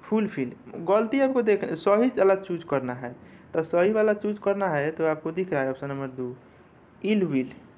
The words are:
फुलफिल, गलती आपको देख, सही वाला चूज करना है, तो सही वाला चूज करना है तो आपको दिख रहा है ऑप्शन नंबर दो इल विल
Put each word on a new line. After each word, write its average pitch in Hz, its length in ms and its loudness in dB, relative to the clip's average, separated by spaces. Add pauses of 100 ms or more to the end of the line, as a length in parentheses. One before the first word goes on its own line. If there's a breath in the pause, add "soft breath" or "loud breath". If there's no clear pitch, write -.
फुलफिल, 190 480 -2 (260)
गलती 220 420 2
आपको 262 220 2
देख, 202 220 2
सही 202 460 2
वाला 196 260 4
चूज 180 280 -6
करना 127 300 -2
है, 127 200 -10 (400 loud breath)
तो 165 100 0
सही 175 280 2
वाला 214 220 4
चूज 208 240 -4
करना 196 300 0
है 147 220 0
तो 160 160 -2
आपको 156 260 -2
दिख 185 200 -4
रहा 139 100 0
है 135 80 0
ऑप्शन 135 180 -8
नंबर 139 200 -6
दो 127 280 -8 (680 loud breath)
इल 202 220 2
विल 135 280 -2 (260)